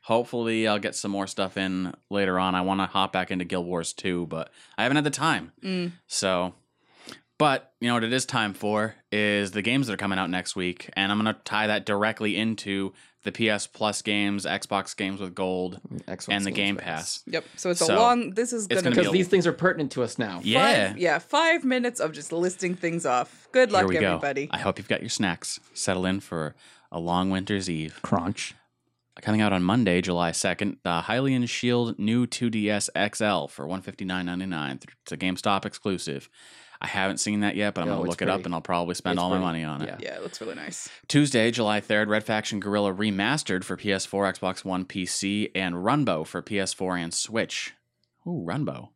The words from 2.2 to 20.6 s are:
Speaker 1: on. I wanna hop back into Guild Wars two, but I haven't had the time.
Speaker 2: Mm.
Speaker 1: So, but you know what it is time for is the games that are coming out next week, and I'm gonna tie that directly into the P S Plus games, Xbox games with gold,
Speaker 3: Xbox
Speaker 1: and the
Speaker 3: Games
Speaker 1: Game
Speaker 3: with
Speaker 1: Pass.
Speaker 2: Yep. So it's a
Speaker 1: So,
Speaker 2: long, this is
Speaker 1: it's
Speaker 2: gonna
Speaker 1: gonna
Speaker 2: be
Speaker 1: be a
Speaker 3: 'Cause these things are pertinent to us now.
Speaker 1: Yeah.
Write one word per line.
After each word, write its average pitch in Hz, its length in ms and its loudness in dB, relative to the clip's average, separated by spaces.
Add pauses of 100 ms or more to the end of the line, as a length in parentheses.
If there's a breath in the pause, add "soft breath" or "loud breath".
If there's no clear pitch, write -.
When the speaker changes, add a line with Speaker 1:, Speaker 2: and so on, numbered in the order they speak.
Speaker 1:
on. 92 160 2
I 92 80 2
wanna 95 240 2
hop 95 260 0
back 92 180 0
into 90 140 -2
Guild 87 220 -2
Wars 87 260 -4
two, 87 340 -2
but 80 240 -6 (260 loud breath)
I 104 80 0
haven't 131 120 4
had 147 80 2
the 147 60 2
time. 135 420 0 (100)
Speaker 2:
Mm. 180 300 -4 (140)
Speaker 1:
So, 92 480 0 (840 loud breath)
but 143 420 2
you 120 80 0
know 120 60 2
what 113 100 2
it 113 80 0
is 127 140 0
time 110 280 0
for 107 400 0 (180)
is 104 400 2
the 101 100 -2
games 123 240 2
that 107 80 -2
are - 40 -6
coming 98 200 -2
out 92 120 0
next 90 260 -4
week, 90 380 -6
and 98 180 2
I'm 104 60 2
gonna 107 260 0
tie 107 240 0
that 107 180 0
directly 107 500 0
into 101 560 -2 (300 soft breath)
the 98 100 -6
P 110 180 2
S 104 160 0
Plus 107 340 -2
games, 101 460 0
Xbox 95 500 -4
games 98 240 -4
with 90 140 -8
gold, 92 440 -2 (300)
Speaker 3:
Xbox - 220 -10
Speaker 1:
and 101 140 2
the 98 60 -2
Speaker 3:
Games - 60 -4
Speaker 1:
Game 101 200 2
Speaker 3:
with - 80 -10
Speaker 1:
Pass. 82 420 -6
Speaker 2:
Yep. 160 180 -4 (120)
So - 140 -4
it's 175 120 0
a - 40 4
Speaker 1:
So, 175 100 4
Speaker 2:
long, 240 340 4
this 226 240 -2
is 220 160 -4
Speaker 1:
it's 190 100 4
Speaker 2:
gonna - 20 -4
Speaker 1:
gonna - 120 2
Speaker 2:
be - 20 4
Speaker 1:
be - 40 6
a 175 40 6
Speaker 3:
'Cause - 80 2
these 180 160 4
things 180 180 6
are 165 60 4
pertinent 165 400 0
to 131 100 -2
us 110 160 -4
now. 101 240 -2
Speaker 1:
Yeah. 113 460 4